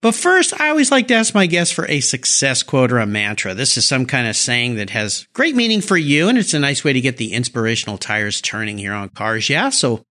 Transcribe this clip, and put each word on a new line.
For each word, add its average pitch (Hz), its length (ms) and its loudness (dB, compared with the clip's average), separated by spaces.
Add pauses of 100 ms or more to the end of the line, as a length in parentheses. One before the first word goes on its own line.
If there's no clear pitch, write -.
But 220 120 2
first, 359 440 2
I 302 100 2
always 302 200 2
like 262 200 2
to 247 40 4
ask 220 220 2
my 196 100 4
guests 170 260 0
for - 160 -4
a 143 120 0
success 131 640 0
quote 127 280 2
or 123 60 2
a 113 80 0
mantra. 104 480 -2
This 127 240 -2
is 120 100 0
some 131 200 0
kind 123 200 0
of 107 80 -4
saying 120 420 0
that 101 120 -6
has 104 420 -4
great 294 240 0
meaning 226 240 2
for 190 160 0
you, 151 320 4
and 247 120 4
it's 185 160 0
a 151 40 2
nice 143 240 0
way 147 80 2
to 127 100 2
get 127 160 0
the 110 160 -6
inspirational 113 680 -2
tires 107 420 -4
turning 104 380 -6
here 101 140 -6
on 101 160 -6
Cars 110 380 -4
Yeah. 175 220 0
So, 123 320 0 (140)